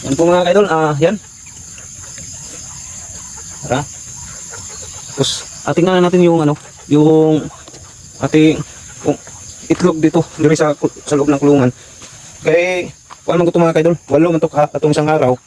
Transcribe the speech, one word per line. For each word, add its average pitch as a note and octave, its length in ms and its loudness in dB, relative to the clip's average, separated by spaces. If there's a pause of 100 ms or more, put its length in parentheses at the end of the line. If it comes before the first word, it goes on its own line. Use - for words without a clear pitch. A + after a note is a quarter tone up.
Yan C3+ 100 -2
po, E3 140 2
mga F3+ 180 2
kaidol. G3 220 4
Ah, D#3 320 0
yan. F#3 160 2 (2500)
Tara. C3 160 -2 (1300)
Tapos, - 160 -2 (340)
ah, C#3+ 80 -4
tingnan F3+ 320 2
natin F3+ 220 4
yung, E3 180 4
ano, D3 140 0 (320)
yung D#3 500 4 (800)
ating, D#3 400 4 (480)
oh, D3 80 0 (560)
itlog E3 300 2
dito, E3 180 2 (160)
diri D3+ 160 2
sa, D3+ 240 0 (300)
sa D3+ 100 0
loob C#3+ 160 2
ng C#3 80 0
kulungan. C#3 300 4 (760)
Kaya, F3 480 0 (320)
wala E3+ 160 0
man F3 80 2
ko - 80 2
ito, E3+ 80 4
mga E3 160 2
kaidol. E3 160 2 (160)
Walo D#3 160 4
man E3 140 0
ito D#3+ 100 -2
ka-, D3 160 2
atong D3+ 240 0
isang D3+ 160 0
araw. C#3+ 240 2 (140)